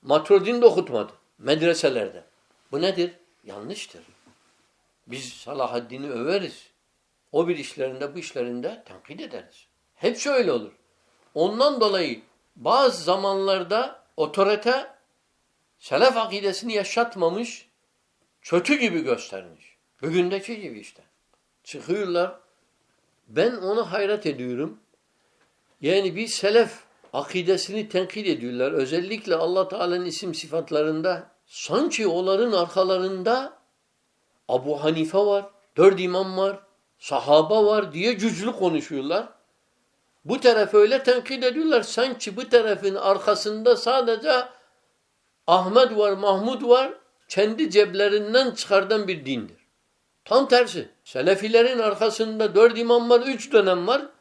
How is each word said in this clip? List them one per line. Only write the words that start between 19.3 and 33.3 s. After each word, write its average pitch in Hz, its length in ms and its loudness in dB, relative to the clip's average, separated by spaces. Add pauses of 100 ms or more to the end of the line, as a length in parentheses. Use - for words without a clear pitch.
Bugündeki 185 600 -4
gibi 123 180 -14
işte. - 240 -20 (600)
Çıkıyorlar. 175 800 -4 (840)
Ben 165 240 0
ona 202 400 -4
hayret 208 340 -2
ediyorum. 127 540 -6 (1000)
Yani 185 340 0
bir 220 120 -6
selef 226 520 0 (340)
akidesini 185 760 -4
tenkit 190 380 -4
ediyorlar. 123 440 -4
Özellikle 165 640 -4
Allah 180 320 0
Teala'nın 180 380 -4
isim 170 300 -8
sıfatlarında 160 960 -4 (140)
sanki 226 600 -2
onların 190 440 0
arkalarında 190 1000 0 (920)